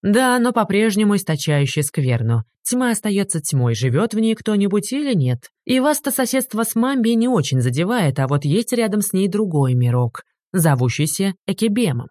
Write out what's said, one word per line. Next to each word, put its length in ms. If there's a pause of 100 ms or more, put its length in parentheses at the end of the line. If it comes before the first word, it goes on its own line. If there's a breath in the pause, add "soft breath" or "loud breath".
Да, 360
но 140
по-прежнему 640
источающий 680
скверну. 600 (200)
Тьма 280
остаётся 500
тьмой, 340
живёт 400
в 40
ней 160
кто-нибудь 580
или 220
нет. 360 (140)
И 160
вас-то 300
соседство 520
с 120
Мамби 360
не 180
очень 320
задевает, 580
а 80
вот 180
есть 280
рядом 300
с 100
ней 160
другой 460
мирок, 500 (280)
зовущийся 840 (120)
Экибемом. 640